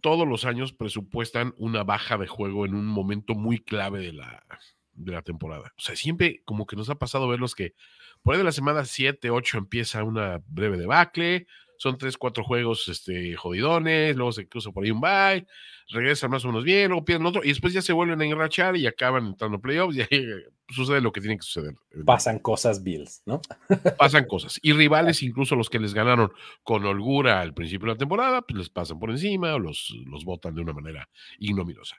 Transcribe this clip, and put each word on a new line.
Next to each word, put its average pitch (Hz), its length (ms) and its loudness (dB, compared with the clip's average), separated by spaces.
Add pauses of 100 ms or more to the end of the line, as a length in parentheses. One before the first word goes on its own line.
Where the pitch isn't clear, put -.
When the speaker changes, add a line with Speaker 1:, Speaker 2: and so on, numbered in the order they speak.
Speaker 1:
todos 160 260 4
los 123 180 -2
años 127 260 -2
presupuestan 117 840 -4
una 113 260 -2
baja 104 340 0
de 95 100 -4
juego 101 380 -4
en 98 100 -2
un 104 100 -2
momento 104 480 -2
muy 113 240 0
clave 101 420 -4
de 87 140 -8
la, 60 320 -16 (480)
de 90 180 -10
la 82 120 -8
temporada. 80 540 -10
O - 40 -14
sea, - 140 -8
siempre 170 500 0
como 104 220 -4
que - 80 -10
nos 107 160 -6
ha 147 80 -2
pasado 131 280 -2
verlos 120 280 -2
que 87 180 -6 (480)
por 131 120 4
ahí 165 40 4
de 190 60 4
la 170 80 4
semana 143 340 0
siete, 135 460 -2
ocho 120 260 0
empieza 110 460 -4
una 104 440 -2
breve 101 300 -2
debacle, 170 720 2 (300)
son 131 200 -4
tres, 135 200 -6
cuatro 117 260 -4
juegos, 120 460 0
este, 87 480 -6
jodidones, 156 760 2
luego 123 180 0
se 104 160 -10
cruza 107 220 -8
por 98 120 -4
ahí 110 80 2
un 110 80 0
bye, 190 480 4 (400)
regresan 131 420 0
más 127 140 0
o 127 60 -2
menos 117 160 -2
bien, 190 240 4
luego 170 160 0
pierden 165 200 2
otro, 180 160 2
y 143 60 0
después 143 240 2
ya 185 100 0
se 170 120 2
vuelven 165 280 2
a 156 40 2
enrachar 156 500 0
y 156 100 2
acaban 127 420 0
entrando 104 300 -4
a 98 40 -6
playoffs, 156 340 0
y 131 60 0
ahí, 104 100 0
eh, 120 380 0 (180)
sucede 131 320 0
lo 117 140 2
que 101 80 -8
tiene 107 160 -4
que 85 60 -12
suceder. 76 300 -8 (320)
Speaker 2:
Pasan 120 340 4
cosas 104 440 2
Bills, 78 420 -8
¿no? 120 140 -4 (300)
<laughs> 190 280 4
Speaker 1:
Pasan 139 280 6
cosas, - 360 -6
y 151 120 6
rivales, 156 500 6
incluso 131 320 0
los 117 140 0
que 117 100 0
les 104 140 -2
ganaron 113 400 4 (300)
con 107 220 0
holgura 110 540 4
al 85 140 -4
principio 85 340 -6
de 113 60 0
la 110 40 -4
temporada, 233 440 0
pues 127 160 -8
les 87 120 -6
pasan 82 300 -8
por 110 100 -6
encima 170 460 -2
o 131 40 0
los, 76 360 -6 (100)
los 73 200 -12
botan 87 300 -8
de 85 60 -6
una 82 120 -6
manera 73 340 -12 (320)
ignominiosa. 95 600 -4